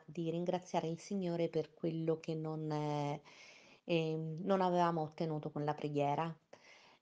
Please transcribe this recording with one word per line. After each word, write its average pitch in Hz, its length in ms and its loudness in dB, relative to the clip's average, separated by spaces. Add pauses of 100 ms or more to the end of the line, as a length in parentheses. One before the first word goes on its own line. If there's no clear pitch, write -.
di 165 240 -4
ringraziare 175 600 0
il 165 100 -4
Signore 170 480 0
per 160 260 -2
quello 160 460 -2
che 160 160 -4
non, 156 340 -4
eh, 147 520 -2 (640)
ehm, 160 580 0
non 196 160 4
avevamo 175 440 4
ottenuto 156 480 -2
con 147 120 -2
la 147 100 2
preghiera. 147 600 0 (680)